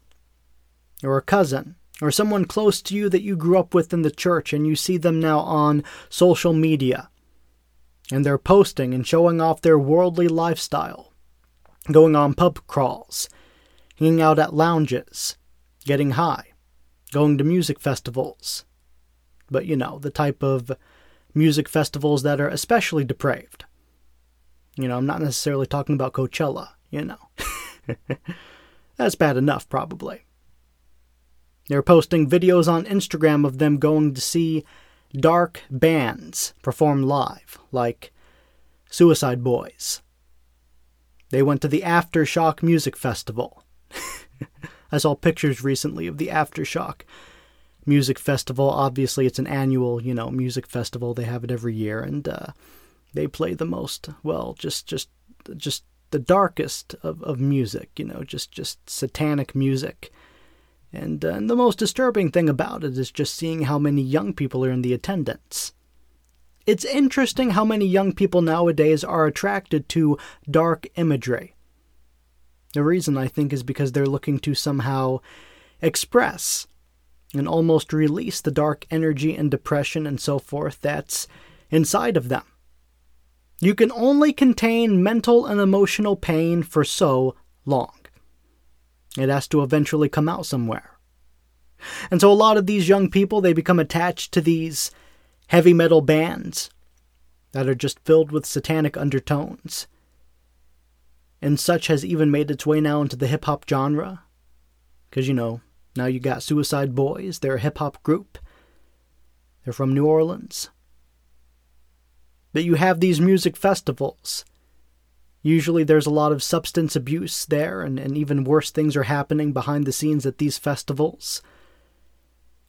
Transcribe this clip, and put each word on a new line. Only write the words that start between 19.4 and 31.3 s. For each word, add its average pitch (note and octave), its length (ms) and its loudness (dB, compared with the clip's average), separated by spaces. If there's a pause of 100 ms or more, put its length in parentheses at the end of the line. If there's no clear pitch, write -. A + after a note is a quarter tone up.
But, C3 160 -2
you D#3+ 100 -2
know, C3 240 -4
the C#3+ 120 -8
type C#3+ 320 -2
of C3 280 -2 (640)
music D3+ 360 2
festivals D3 540 -2
that C#3+ 180 0
are C#3+ 80 -2
especially F3+ 540 0
depraved. - 640 -6 (1080)
You C3 120 -6
know, B2 100 -4
I'm C3 80 -2
not D#3+ 160 -4
necessarily C#3 440 -4
talking C#3+ 300 -4
about C3 180 -4
Coachella, C#3 560 -4 (200)
you D3 160 -8
know. - 120 -14 (720)
<laughs> - 1120 -14
That's A#3 180 0
bad C#3+ 220 0
enough, C#3 320 0
probably. - 560 -8 (1400)